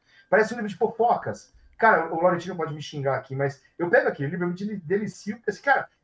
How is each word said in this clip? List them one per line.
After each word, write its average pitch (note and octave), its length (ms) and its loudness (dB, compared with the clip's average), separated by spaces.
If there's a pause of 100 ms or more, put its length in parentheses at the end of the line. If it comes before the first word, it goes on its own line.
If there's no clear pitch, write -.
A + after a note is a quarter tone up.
(280)
parece G#3 240 4
um A#3+ 40 -6
livro G#3+ 120 -4
de G3+ 80 -8
fofocas. - 800 -2 (220)
Cara, E3+ 340 4
o E3 80 -2
Laurentino F3 360 2
pode D3+ 180 -4
me D3+ 80 -10
xingar C#3 320 -2
aqui, B2+ 220 -8
mas C#3 260 -2 (160)
eu E3+ 100 -2
pego A#3+ 200 4
aquele C#3 220 -4
livro, F3+ 160 -4
eu - 20 -2
me F3 80 -4
deli-, G#3 240 -8
delicio, G3 560 -4
porque, - 140 -4
assim, - 120 -8
cara, - 260 2 (160)